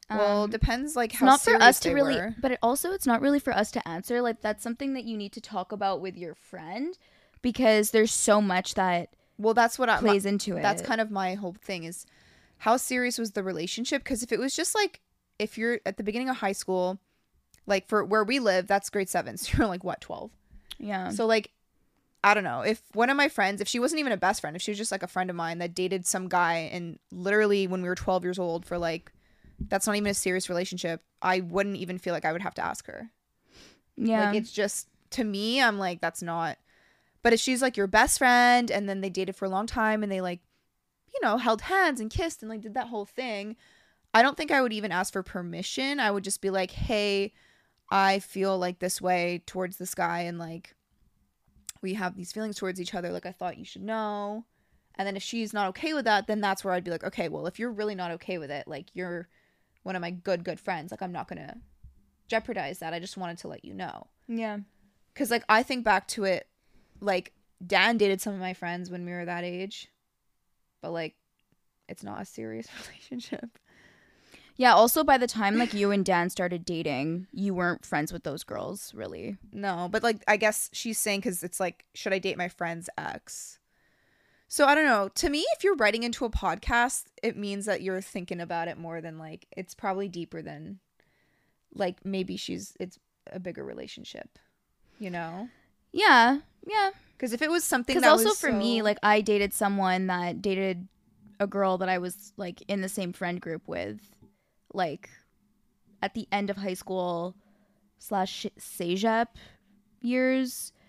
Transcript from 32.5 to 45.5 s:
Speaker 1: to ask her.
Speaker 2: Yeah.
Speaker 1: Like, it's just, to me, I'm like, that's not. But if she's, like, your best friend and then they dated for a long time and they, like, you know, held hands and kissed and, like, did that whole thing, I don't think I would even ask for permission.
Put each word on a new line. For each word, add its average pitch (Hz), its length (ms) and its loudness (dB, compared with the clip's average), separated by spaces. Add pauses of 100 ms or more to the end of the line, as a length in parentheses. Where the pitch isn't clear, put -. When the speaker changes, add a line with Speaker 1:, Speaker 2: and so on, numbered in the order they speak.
Speaker 1:
to - 100 -4
ask - 220 -6
her. - 240 -14 (840)
Speaker 2:
Yeah. 214 340 2
Speaker 1:
Like, 208 60 2
it's 226 160 -4
just, - 360 -2 (220)
to 254 140 -2
me, 214 360 0
I'm 220 180 4
like, 180 220 -4
that's 165 220 -4
not. 165 360 -4 (640)
But 226 100 6
if 226 80 6
she's, 254 220 0
like, 254 140 2
your 196 100 2
best 214 320 6
friend 247 540 6
and 202 160 0
then 196 140 -4
they 190 80 -4
dated 185 260 -4
for - 80 -6
a 190 40 0
long 190 180 -2
time 220 360 2
and 202 80 -2
they, 190 100 -2
like, 180 200 -4 (720)
you 539 80 -4
know, 226 140 4
held 226 260 2
hands 339 380 2
and 220 100 -6
kissed 330 320 -4
and, 220 80 -10
like, 220 120 -10
did 220 120 -10
that 240 140 -4
whole 220 180 -6
thing, 214 480 -6 (600)
I 226 80 10
don't 269 140 4
think 302 140 -4
I 285 120 4
would 240 100 0
even 208 180 -4
ask 185 220 -2
for 190 100 -4
permission. 185 800 -6